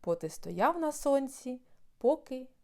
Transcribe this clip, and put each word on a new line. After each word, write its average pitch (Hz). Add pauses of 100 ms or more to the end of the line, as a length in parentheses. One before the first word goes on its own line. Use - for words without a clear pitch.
поти 170
стояв 190
на 302
сонці, 269 (380)
поки 254 (160)